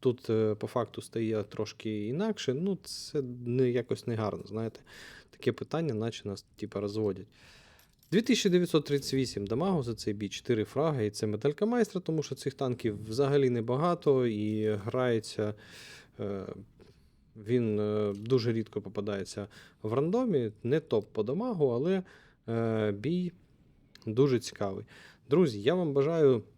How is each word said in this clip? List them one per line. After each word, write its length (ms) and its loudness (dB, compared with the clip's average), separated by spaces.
тут, 300 0
е, 240 2
по 120 -8
факту 360 -4
стає 400 -2
трошки 640 -6
інакше. 480 -2
Ну, 300 -2
це 380 -6
не, 240 4
якось 360 -2
негарно, 400 -2
знаєте. 340 -6
Таке 220 -2
питання, 420 -4
наче 340 -4
нас, 180 -8
типа, 240 -6
розводять. 460 -2
Дві 100 4
тисячі 280 2
дев'ятсот 340 4
тридцять 300 -2
вісім 320 0
дамагу 360 0
за 120 -4
цей 200 -4
бій, 140 -4
чотири 360 0
фраги, 420 0
і 40 0
це 160 -4
медалька 400 0
майстра, 340 0
тому 220 -2
що 120 -6
цих 200 -6
танків 540 -2
взагалі 420 4
небагато, 760 2
і 480 0
грається, 800 0
е, 260 -4
він, 440 0
е, 360 0
дуже 360 0
рідко 280 -4
попадається 680 -6
в 100 -2
рандомі, 600 0
не 180 2
топ 320 0
по 100 -2
дамагу, 460 0
але, 340 0
е, 440 2
бій 400 -2
дуже 340 4
цікавий. 440 -6
Друзі, 320 2
я 120 4
вам 180 0
бажаю 500 6